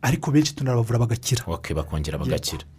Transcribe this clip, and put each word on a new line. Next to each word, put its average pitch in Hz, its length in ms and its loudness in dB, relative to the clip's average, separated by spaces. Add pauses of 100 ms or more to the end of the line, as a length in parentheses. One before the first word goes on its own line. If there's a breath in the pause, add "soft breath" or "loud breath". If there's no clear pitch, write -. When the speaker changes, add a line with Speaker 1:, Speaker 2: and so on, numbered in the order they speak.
Speaker 1:
ariko 135 300 2
benshi 151 240 4
tunabavura 120 440 2
bagakira. 117 480 0
Speaker 2:
Ok, 82 260 -6
bakongera 76 440 -2
Speaker 1:
Yego. - 80 -4
Speaker 2:
bagakira. 76 380 -4 (160)